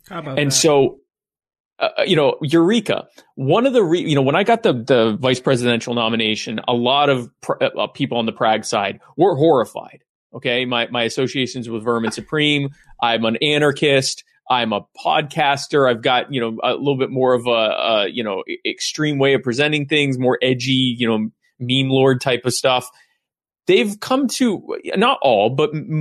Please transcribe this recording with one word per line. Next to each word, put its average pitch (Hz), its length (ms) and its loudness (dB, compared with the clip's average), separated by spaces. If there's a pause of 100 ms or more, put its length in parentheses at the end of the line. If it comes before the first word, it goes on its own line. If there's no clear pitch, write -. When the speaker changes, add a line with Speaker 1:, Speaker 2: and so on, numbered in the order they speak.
Speaker 1:
How 170 120 -12
about 147 200 -6
Speaker 2:
And 143 120 0
Speaker 1:
that? - 40 -2
Speaker 2:
so, 143 460 2 (760)
uh, - 100 -2 (160)
you 180 100 2
know, 143 260 2
eureka. 165 680 0 (280)
One 160 300 0
of 269 80 2
the, 240 100 4
re-, 170 240 0
you 151 80 2
know, 139 60 4
when 139 140 2
I 196 100 2
got 226 180 2
the, 190 80 4
the 117 480 2
vice 127 220 0
presidential 120 520 0
nomination, 113 720 -2
a 123 80 0
lot 135 360 2
of 123 200 -2 (120)
pr-, - 200 -4
uh, 135 40 2 (120)
uh, 107 100 -2
people 120 300 -6
on 113 80 -2
the 113 60 -2
Prague 110 320 0
side 101 380 -4 (160)
were 170 180 2
horrified. 135 680 0 (300)
Okay. 127 300 -4
My, 120 240 -2
my 120 160 -4
associations 123 680 -4
with 113 140 -8
Vermin 113 280 -2
Supreme. 147 580 -2 (320)
I'm 117 240 0
an 113 160 0
anarchist. 147 840 0 (260)
I'm 117 240 0
a 101 120 -4 (120)
podcaster. 147 920 0
I've 113 120 0
got, 127 320 0
you 131 80 -2
know, 113 220 -4
a 123 100 0
little 139 240 -2
bit 127 140 -2
more 127 220 2
of 120 140 0
a, - 20 -2
a, 107 580 2
you 120 160 -6
know, 95 240 -4
e-, 90 180 -8
extreme 151 540 -4
way 139 140 4
of 127 100 0
presenting 143 440 -2
things, 143 300 0
more 127 240 0
edgy, 127 560 0
you 120 100 -2
know, 110 220 0 (300)
meme 131 300 0
lord 131 320 4
type 123 240 -2
of 120 80 0
stuff. 127 360 0 (760)
They've 208 320 2
come 262 300 -2
to, - 480 -2 (180)
not 240 260 0
all, 117 300 4
but 143 200 0
m-, 151 140 -8 (160)